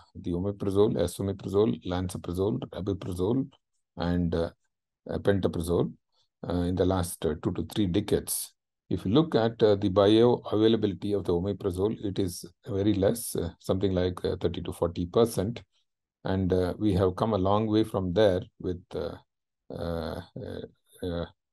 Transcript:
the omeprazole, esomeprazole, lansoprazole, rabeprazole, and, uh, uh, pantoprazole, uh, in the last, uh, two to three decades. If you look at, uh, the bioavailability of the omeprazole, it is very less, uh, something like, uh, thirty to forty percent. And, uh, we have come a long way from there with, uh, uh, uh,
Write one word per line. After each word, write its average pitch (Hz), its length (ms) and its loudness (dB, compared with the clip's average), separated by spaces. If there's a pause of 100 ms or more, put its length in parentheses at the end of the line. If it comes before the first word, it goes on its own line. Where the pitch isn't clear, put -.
(160)
the 92 160 -6
omeprazole, 101 600 2
esomeprazole, 98 920 0
lansoprazole, 92 720 -2 (120)
rabeprazole, 98 760 -2 (480)
and, 87 380 0
uh, 82 160 -2 (580)
uh, 82 100 -6
pantoprazole, 92 760 0 (560)
uh, 87 140 -2
in 90 120 -2
the 92 100 2
last, 90 400 0
uh, 78 180 0
two 104 100 -2
to 85 200 -6
three 104 140 0
decades. - 680 -2 (360)
If - 160 -4
you 92 80 0
look 160 220 4
at, 113 280 2
uh, 104 140 6
the 101 140 0
bioavailability 107 1300 4
of 95 80 -4
the 92 80 0
omeprazole, 95 720 -2
it 98 160 -4
is 92 240 -4 (220)
very 101 280 0
less, - 400 0
uh, 85 160 -4 (100)
something 95 320 0
like, 90 320 0
uh, 90 160 -2
thirty 87 220 -2
to 87 100 -8
forty 87 340 -2
percent. 113 560 0 (640)
And, 95 280 0
uh, 90 260 2
we 107 160 2
have 92 200 2
come 113 180 0
a 101 60 2
long 101 300 2
way 107 160 4
from 95 280 -4
there 95 300 4 (180)
with, 92 220 -6 (120)
uh, 82 220 -6 (560)
uh, 82 480 -6 (840)
uh, 85 240 -4 (260)